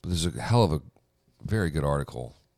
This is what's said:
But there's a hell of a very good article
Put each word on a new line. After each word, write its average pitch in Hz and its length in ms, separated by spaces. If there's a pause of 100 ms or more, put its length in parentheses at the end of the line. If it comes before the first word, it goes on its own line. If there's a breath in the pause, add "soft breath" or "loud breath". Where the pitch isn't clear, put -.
But 87 80
there's 85 160
a 78 160
hell 117 220
of 80 100
a 76 80 (600)
very 104 280
good 73 140
article 69 520 (220)